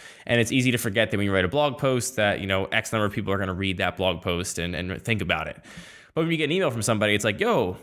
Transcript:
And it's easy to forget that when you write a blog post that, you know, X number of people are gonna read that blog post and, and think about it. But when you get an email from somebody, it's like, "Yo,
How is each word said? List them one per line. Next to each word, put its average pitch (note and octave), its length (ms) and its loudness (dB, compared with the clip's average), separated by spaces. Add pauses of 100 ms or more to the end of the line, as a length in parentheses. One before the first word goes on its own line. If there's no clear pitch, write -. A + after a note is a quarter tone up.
(280)
And A#2+ 120 4
it's A2+ 120 2
easy C3 200 4
to A#2 60 2
forget A2 320 0
that A2 80 -2
when G2+ 80 0
you G2 80 0
write F#2 120 4
a F2+ 40 0
blog C#3+ 300 0
post C3 380 0
that, G#2 220 2
you G2 80 -6
know, F#2+ 180 0
X - 260 -2
number G#2+ 140 0
of G2 60 -2
people G2+ 220 -4
are G2 60 0
gonna F#2 140 -2
read F#2+ 240 0
that F#2 200 0
blog F#2 240 0
post F2 380 -4
and, F2 160 -4
and F2+ 260 -6
think A2 200 0
about D#2+ 260 -2
it. - 100 -10 (560)
But D#3+ 80 0
when E3 100 2
you D#3+ 60 2
get D#3 80 0
an C#3 60 0
email F3+ 180 2
from A#2 140 -4
somebody, G#2+ 320 2
it's G#2 100 0
like, G#2 140 0
"Yo, D3 440 0